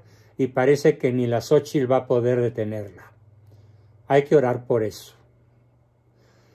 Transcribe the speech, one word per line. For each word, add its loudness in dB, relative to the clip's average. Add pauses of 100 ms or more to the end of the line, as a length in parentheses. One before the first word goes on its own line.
(380)
y 0
parece 2
que -2
ni -2
la -2
Xóchitl 0
va 2
a -4
poder 0
detenerla. -8 (960)
Hay 4
que 2
orar 2
por 0
eso. -12 (1400)